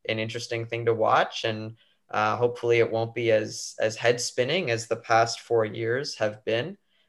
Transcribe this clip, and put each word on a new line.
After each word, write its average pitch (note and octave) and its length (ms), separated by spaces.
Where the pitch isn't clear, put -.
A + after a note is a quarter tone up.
an A2 120
interesting A2+ 480
thing A#2 180
to A#2 80
watch. A#2 500
And, A2 320
uh, G#2+ 240
hopefully A#2+ 420
it A2+ 140
won't A2+ 240
be A#2 160
as, A2 480
as A2 160
head B2 260
spinning C#3 480
as A#2 180
the - 80
past A#2 440
four A2+ 260
years A2+ 520
have A2 280
been. B2+ 320